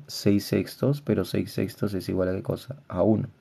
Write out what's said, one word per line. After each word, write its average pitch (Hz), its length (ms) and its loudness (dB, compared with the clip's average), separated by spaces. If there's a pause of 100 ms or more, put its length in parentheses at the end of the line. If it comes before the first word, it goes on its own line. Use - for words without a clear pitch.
Seis 101 380 2
sextos, 120 560 0
pero 98 240 0
seis 101 280 -2
sextos 101 420 -2
es 92 140 -6
igual 92 200 0
a 92 40 0
¿qué 98 100 -4
cosa? - 340 -8 (120)
A 90 140 0
uno. 104 260 4 (120)